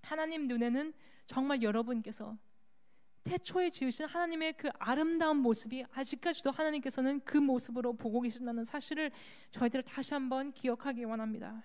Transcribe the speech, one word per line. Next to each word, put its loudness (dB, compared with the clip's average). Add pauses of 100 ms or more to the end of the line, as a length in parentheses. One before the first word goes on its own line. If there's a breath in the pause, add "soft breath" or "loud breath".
하나님 -2
눈에는 0 (340 soft breath)
정말 2
여러분께서 -2 (840)
태초에 0
지으신 -2
하나님의 0
그 -4 (100)
아름다운 4
모습이 2
아직까지도 -2
하나님께서는 0
그 -2
모습으로 2
보고 2
계신다는 -2
사실을 -2 (400 loud breath)
저희들 2
다시 -4
한번 0
기억하기 -2
원합니다. -4